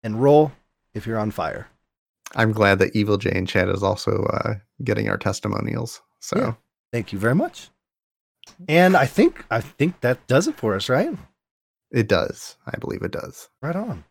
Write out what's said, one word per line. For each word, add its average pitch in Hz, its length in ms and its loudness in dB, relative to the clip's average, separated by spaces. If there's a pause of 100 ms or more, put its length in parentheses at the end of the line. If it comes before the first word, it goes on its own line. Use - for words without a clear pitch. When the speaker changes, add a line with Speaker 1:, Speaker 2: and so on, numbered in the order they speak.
Speaker 1:
and 110 180 -6
roll 147 320 6 (440)
if 107 100 -8
you're 113 140 -4
on 107 100 -2
fire. - 380 -6 (680)
Speaker 2:
I'm 110 180 2
glad 101 260 4
that 98 160 2
Evil 104 220 2
Jay 98 180 -2
in 95 100 -2
chat 92 240 0
is 95 140 -2
also, 101 400 0 (100)
uh, - 220 -4 (280)
getting 107 260 -2
our 98 80 -2
testimonials. 104 840 -6 (200)
So - 180 -4
Speaker 1:
Yeah. 117 140 -2 (380)
Thank 117 220 -6
you 98 60 -6
very 117 160 0
much. 311 340 -4 (960)
And 180 300 6
I 131 80 4
think, - 460 2
I 113 100 0
think - 400 -4
that 123 240 -2
does 147 220 2
it 320 100 -6
for 107 180 0
us, 98 140 -6
right? 196 260 0 (760)
Speaker 2:
It 113 160 0
does. - 580 -2
I - 140 -10
believe - 240 -8
it 92 80 -6
does. - 360 -14 (140)
Speaker 1:
Right 160 140 -6
on. 190 360 -8